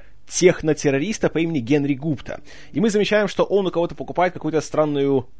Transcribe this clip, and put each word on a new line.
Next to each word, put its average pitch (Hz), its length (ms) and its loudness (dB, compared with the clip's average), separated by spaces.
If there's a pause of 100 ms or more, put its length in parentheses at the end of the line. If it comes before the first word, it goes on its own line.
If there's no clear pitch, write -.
(260)
технотеррориста 156 1040 2
по 156 120 0
имени 165 200 0
Генри 143 340 2
Гупта. 135 460 -4 (320)
И 131 80 -4
мы 220 100 4
замечаем, 208 380 2
что - 160 0
он 190 240 2
у 156 40 -2
кого-то 170 240 -2
покупает 170 360 0
какую-то 156 300 -2
странную 139 680 2 (120)